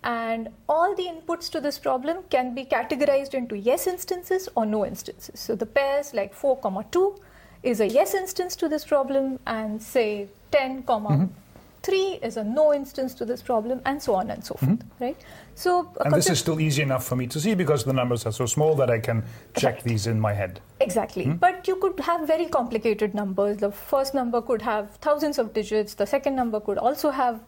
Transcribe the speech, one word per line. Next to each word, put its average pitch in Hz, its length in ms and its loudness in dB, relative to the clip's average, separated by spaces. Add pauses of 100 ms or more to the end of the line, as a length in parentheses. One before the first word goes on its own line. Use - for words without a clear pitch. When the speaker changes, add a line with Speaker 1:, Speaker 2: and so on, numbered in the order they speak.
Speaker 1:
And 226 440 -4 (200)
all 339 280 2
the 370 80 -4
inputs 339 460 -6
to 320 100 -2
this 285 180 -4
problem 285 500 -2
can 254 260 0
be 262 100 -8
categorized 277 720 0
into 233 220 -4
yes 233 300 2
instances 370 680 -4
or 220 100 2
no 214 180 0
instances. - 540 -10
So - 160 -4
the 214 120 -4
pairs 277 460 0
like 202 220 -4
four, 262 240 2
comma 202 320 -4
two 392 300 2 (420)
is 226 180 0
a 208 80 6
yes 294 260 4
instance 370 420 -4
to 330 120 -2
this 302 160 -2
problem, 269 600 0
and 220 340 -4
say 208 480 -2 (220)
ten, 262 320 0
comma 208 280 0
Speaker 2:
Mm-hmm. 151 140 4 (600)
Speaker 1:
three 381 380 0
is 233 140 -6
a 220 60 -4
no 294 320 4
instance 269 400 -4
to 240 100 -6
this 240 180 -4
problem, 240 420 0
and 277 180 -2
so 208 140 2
on 185 140 0
and - 140 -8
so - 100 -8
forth, 135 180 2
Speaker 2:
Mm-hmm. - 320 -4
Speaker 1:
right? 269 120 -4 (380)
So 359 340 2 (120)
a - 60 2
Speaker 2:
And 151 80 4
this 175 120 4
Speaker 1:
compu- 180 60 4
Speaker 2:
is 151 80 2
still 156 200 0
easy 151 220 2
enough 131 220 0
for - 100 -2
me 127 140 -2
to 156 120 -6
see 214 140 2
because 147 300 2
the 131 80 0
numbers 123 340 0
are 110 60 0
so 123 140 0
small 151 300 4
that 127 140 4
I 113 80 4
can 113 240 0 (340)
check 131 200 2
Speaker 1:
Right. - 80 -16
Speaker 2:
these 113 240 0
in 113 100 2
my 107 140 2
head. 95 260 -4 (220)
Speaker 1:
Exactly. 220 460 0
Speaker 2:
Hmm? 156 100 2
Speaker 1:
But 359 320 2
you 370 80 0
could 370 240 -2
have 330 260 0
very 320 200 2
complicated 220 680 0
numbers. 202 440 0
The 202 120 0
first 269 440 0
number 240 280 2
could 233 200 0
have 208 280 -2 (100)
thousands 294 380 2
of 226 160 0
digits, 214 400 0
the 202 120 0
second 277 280 0
number 233 240 0
could 202 200 -2
also 285 320 2
have 247 360 0